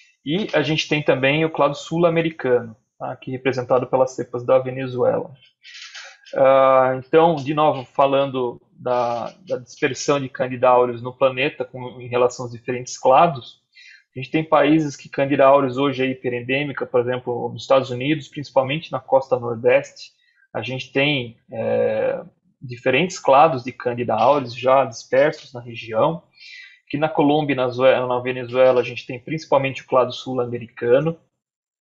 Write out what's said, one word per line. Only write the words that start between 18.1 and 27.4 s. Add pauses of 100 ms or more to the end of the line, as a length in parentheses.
principalmente
na
costa
nordeste, (420)
a
gente
tem, (140)
é, (380)
diferentes
clados
de
Candida
auris
já
dispersos
na
região, (640)
que
na
Colômbia